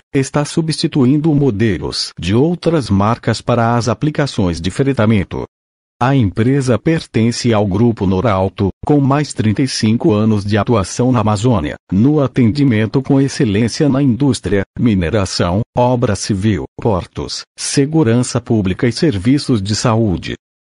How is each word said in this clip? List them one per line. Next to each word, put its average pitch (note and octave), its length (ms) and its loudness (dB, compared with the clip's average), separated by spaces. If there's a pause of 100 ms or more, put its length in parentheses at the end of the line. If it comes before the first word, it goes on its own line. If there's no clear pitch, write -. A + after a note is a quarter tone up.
(140)
está C#3+ 300 0
substituindo D3+ 920 0
modelos G#2+ 760 -2 (100)
de F2+ 160 -2
outras D#3+ 540 0
marcas G#2 500 0
para A#2 380 0
as A2+ 100 -2
aplicações A#2 720 -2
de E2+ 100 -4
fretamento. G#2+ 760 0 (540)
A C3+ 160 2
empresa B2 640 0
pertence A#2+ 760 0
ao G#2 140 2
Grupo G#2+ 400 0
Norauto, F#2+ 640 0 (160)
com D3+ 140 4
mais C#3 340 0
trinta G#2 300 0
e C3 40 0
cinco A2+ 460 0
anos G#2 320 2
de G#2 100 0
atuação A2+ 560 0
na A#2+ 100 2
Amazônia, G#2 520 0 (180)
no C#3 300 4
atendimento B2 800 2
com C3+ 180 2
excelência B2+ 720 0
na C3 100 0
indústria, A#2+ 640 0 (160)
mineração, F#2+ 840 0 (140)
obra B2 400 0
civil, G2 500 -2 (140)
portos, - 640 -4 (160)
segurança D3 840 0
pública G#2+ 480 0
e A#2+ 40 0
serviços B2+ 680 0
de G2+ 160 -2
saúde. G2+ 600 -2 (400)